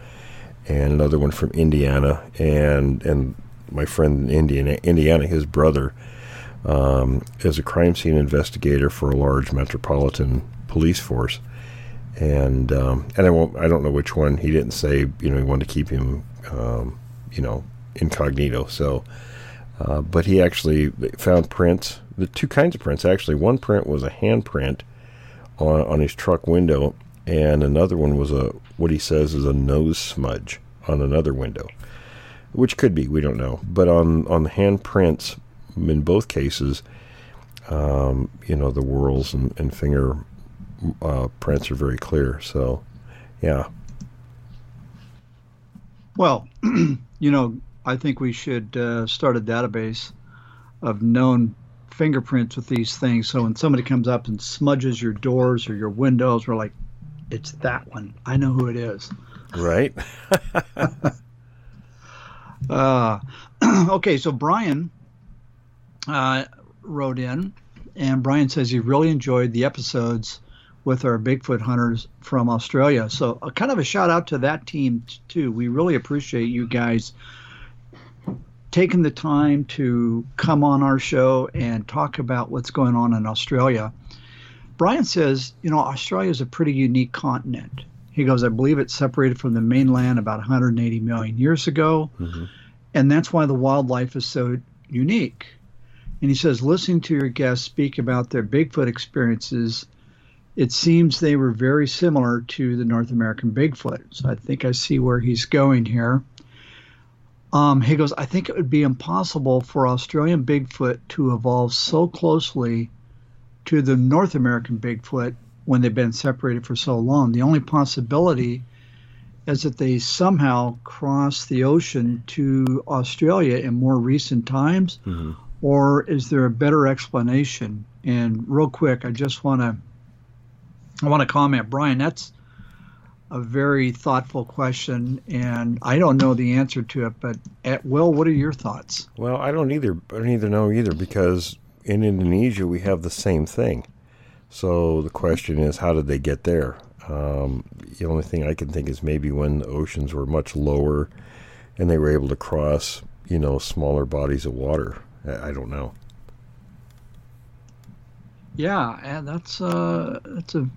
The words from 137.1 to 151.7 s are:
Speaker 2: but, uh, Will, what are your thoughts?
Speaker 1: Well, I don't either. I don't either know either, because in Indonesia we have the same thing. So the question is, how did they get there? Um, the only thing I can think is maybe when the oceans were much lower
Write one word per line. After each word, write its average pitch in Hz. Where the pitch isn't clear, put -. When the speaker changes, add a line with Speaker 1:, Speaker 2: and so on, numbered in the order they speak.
Speaker 2:
but, 120
uh, 127
Will, 156
what 156
are 160
your 147
thoughts? -
Speaker 1:
Well, 123
I 139
don't 151
either. 123
I 101
don't 117
either 107
know 104
either, 107
because 90
in 107
Indonesia 98
we 87
have 95
the 87
same 82
thing. 120
So 85
the 78
question 80
is, 73
how 85
did 76
they 69
get 71
there? 78
Um, 71
the 87
only 80
thing 80
I 80
can 73
think 73
is 67
maybe 76
when 73
the 69
oceans 73
were 69
much 76
lower 73